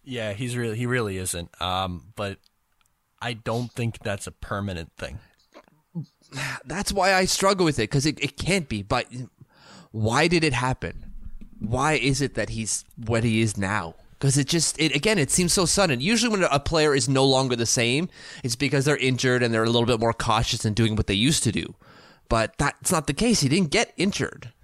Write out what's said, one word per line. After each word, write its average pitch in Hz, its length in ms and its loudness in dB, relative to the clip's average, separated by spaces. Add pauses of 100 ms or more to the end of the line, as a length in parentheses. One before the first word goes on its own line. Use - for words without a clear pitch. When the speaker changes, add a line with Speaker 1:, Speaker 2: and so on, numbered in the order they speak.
Speaker 1:
Yeah, 113 300 -6
he's 123 240 -6
really, 117 200 -4
he 123 100 -2
really 110 300 -2
isn't. 87 440 -8
Um, 92 540 -4
but 98 240 -8 (800)
I 120 120 -6
don't 117 380 -4
think 117 280 -4
that's 101 280 -6
a - 40 -12
permanent 98 680 -8
thing. - 220 -10 (1500)
Speaker 2:
That's 135 260 -4
why 196 220 2
I 185 120 4
struggle 190 400 2
with 151 120 2
it, 110 100 0
'cause 139 180 0
it, 151 180 0
it - 140 -6
can't 180 300 -2
be. 107 140 -4
But 123 260 -2 (840)
why 117 360 2
did 165 160 4
it 147 100 2
happen? 120 520 -4 (540)
Why 131 340 0
is 131 280 2
it 135 120 -2
that 107 160 -4
he's 113 340 -6 (120)
what 117 280 0
he 113 180 2
is 104 160 0
now? 95 380 -4 (240)
'Cause 135 180 2
it 143 100 2
just, - 320 0
it, 151 160 2
again, 143 220 2
it 135 140 0
seems 175 200 2
so 185 140 4
sudden. 160 340 2
Usually 220 320 0
when 190 120 2
a 143 160 2
player 151 340 2
is 135 160 2
no 135 160 4
longer 131 300 4
the 113 100 -2
same, 127 420 2 (360)
it's 120 120 -4
because 139 300 0
they're 151 120 4
injured 127 460 2
and 117 100 2
they're 113 100 2
a 113 60 2
little 117 180 4
bit 120 120 2
more 113 140 2
cautious 113 500 0
in 107 100 0
doing 110 220 2
what - 120 0
they 101 60 0
used 120 300 2
to 110 80 2
do. - 240 -4 (540)
But 113 280 0
that's - 340 -2
not 160 160 0
the 147 60 -2
case. 220 280 2
He 135 80 2
didn't 160 220 2
get 202 260 0
injured. - 540 -2 (120)